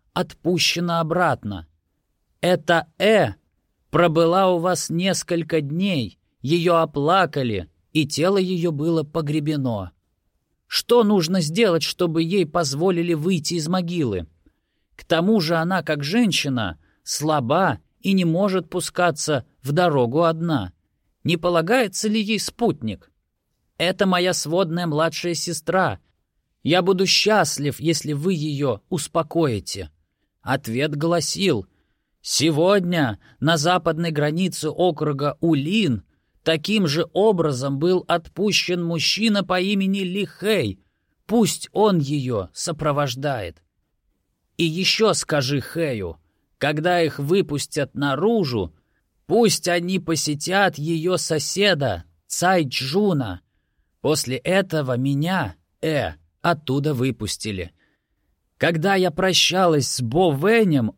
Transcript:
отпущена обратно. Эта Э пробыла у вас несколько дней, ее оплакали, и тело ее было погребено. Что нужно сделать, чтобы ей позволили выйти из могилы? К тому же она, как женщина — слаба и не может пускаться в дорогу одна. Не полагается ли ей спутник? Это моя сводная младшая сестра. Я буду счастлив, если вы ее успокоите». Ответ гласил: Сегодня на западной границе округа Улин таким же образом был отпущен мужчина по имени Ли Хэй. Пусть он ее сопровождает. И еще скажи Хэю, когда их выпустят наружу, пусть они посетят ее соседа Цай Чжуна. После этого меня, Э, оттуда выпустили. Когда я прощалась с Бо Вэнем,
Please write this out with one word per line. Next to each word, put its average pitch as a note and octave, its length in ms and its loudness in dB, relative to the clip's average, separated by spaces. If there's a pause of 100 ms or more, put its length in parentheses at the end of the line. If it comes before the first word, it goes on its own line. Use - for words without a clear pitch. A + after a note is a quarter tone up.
(160)
отпущена E3+ 880 -2
обратно. D3+ 680 -2 (720)
Эта E3+ 480 2 (100)
Э F#3+ 360 4 (560)
пробыла E3+ 580 4
у F3+ 100 2
вас F3 300 -2
несколько E3+ 720 -2
дней, D3+ 580 -2 (220)
ее E3+ 360 2
оплакали, D3 920 0 (220)
и D#3 140 2
тело F#3 320 0
ее F3 340 0
было D#3 320 0
погребено. D3 880 -4 (720)
Что - 380 2
нужно F#3+ 380 2
сделать, E3 400 2
чтобы E3 400 0
ей E3+ 240 0
позволили E3+ 680 0
выйти E3 420 -2
из D#3+ 140 -4
могилы? E3 580 -2 (680)
К - 80 -20
тому F#3 360 2
же E3 160 0
она, E3+ 260 0
как D3 200 -2
женщина — C#3 760 0 (260)
слаба D3+ 760 0 (200)
и G3 120 -2
не F#3+ 120 2
может F#3 440 0
пускаться D#3+ 760 -2 (160)
в C3+ 100 -4
дорогу D3+ 520 2
одна. D#3+ 480 0 (520)
Не E3 120 2
полагается F3+ 720 0
ли A3 120 2
ей G#3 180 0
спутник? - 720 -4 (680)
Это F#3 280 0
моя F3+ 280 2
сводная E3+ 520 -2
младшая D#3+ 480 -2
сестра. E3+ 640 -2 (640)
Я F3 200 2
буду F#3+ 240 2
счастлив, F3 760 0
если D3+ 320 -2
вы D#3+ 220 -2
ее C#3+ 540 -2
успокоите». D3 1000 -4 (520)
Ответ C#3 540 -2
гласил: E3 720 0 (540)
Сегодня E3 960 2 (220)
на D#3+ 160 2
западной E3 560 0
границе D3+ 580 -2
округа D3 680 0
Улин D#3+ 640 0 (400)
таким E3 420 0
же D3+ 260 0
образом D3+ 640 2
был F3+ 300 2
отпущен F3 760 -2
мужчина G3 600 0
по F#3 160 -2
имени G3 400 0
Ли F#3+ 240 -4
Хэй. E3+ 560 -2 (460)
Пусть G#3 460 0
он G3 260 4
ее B2+ 540 -2
сопровождает. C#3 1120 -4 (920)
И E3+ 80 0
еще F#3 500 2
скажи C#3 460 -2
Хэю, A2+ 580 -6 (400)
когда D#3 440 0
их D3+ 160 -2
выпустят C#3+ 760 -2
наружу, C#3 760 0 (540)
пусть G#3+ 400 2
они F3 320 0
посетят E3 800 0
ее E3 380 -2
соседа D3+ 880 -2 (240)
Цай F3 400 0
Чжуна. C3+ 720 -2 (600)
После C3 360 -2
этого D#3+ 600 -2
меня, C#3 600 0 (240)
Э, C3+ 340 -2 (260)
оттуда D3+ 540 -2
выпустили. G#2+ 760 -6 (880)
Когда E3+ 360 0
я F#3 160 2
прощалась F3 800 2
с - 120 -6
Бо D3+ 300 2
Вэнем, E3 680 2